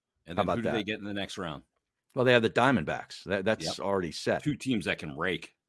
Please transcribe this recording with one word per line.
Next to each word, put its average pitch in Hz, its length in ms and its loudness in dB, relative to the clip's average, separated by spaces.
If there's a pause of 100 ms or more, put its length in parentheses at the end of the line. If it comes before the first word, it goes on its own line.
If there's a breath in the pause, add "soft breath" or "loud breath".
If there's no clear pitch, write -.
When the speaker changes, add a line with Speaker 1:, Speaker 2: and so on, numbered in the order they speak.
(260)
Speaker 1:
And 87 120 -12
Speaker 2:
How 101 60 4
Speaker 1:
then - 20 -2
Speaker 2:
about 87 120 2
Speaker 1:
who 117 60 -2
do 87 60 0
Speaker 2:
that? 73 60 0
Speaker 1:
they 110 80 0
get 104 160 -6
in 98 60 -12
the 101 80 -8
next 98 240 -8
round? 80 260 -8 (520)
Speaker 2:
Well, 131 80 2
they 127 80 8
have 120 120 8
the 110 60 6
Diamondbacks. 107 760 2
That, 95 180 0
that's 95 220 0
Speaker 1:
Yep. - 200 -6
Speaker 2:
already 95 280 0
set. 98 280 -2
Speaker 1:
Two 147 140 -2
teams 110 300 -2
that 98 140 -2
can 71 180 -10
rake. 85 360 -4 (160)